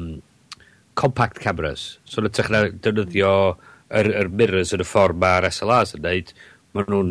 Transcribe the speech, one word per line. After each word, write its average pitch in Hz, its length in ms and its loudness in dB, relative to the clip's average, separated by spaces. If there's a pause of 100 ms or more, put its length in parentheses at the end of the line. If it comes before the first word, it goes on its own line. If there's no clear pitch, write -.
(960)
compact 127 440 -2
cameras. 80 640 -6
So, - 200 -6
yn 107 80 0
ytrach 104 180 -2
na 107 200 2
defnyddio 98 640 0 (520)
yr, 107 280 0
yr 98 180 -2
mirrors 95 420 2
yn 90 120 -2
y - 20 -14
ffordd 92 320 2
ma'r 92 300 2
S - 120 -6
L 107 140 0
Rs 110 220 2
yn 76 100 -12
neud, 90 240 -4 (380)
ma' 101 180 -4
nhw'n 98 240 0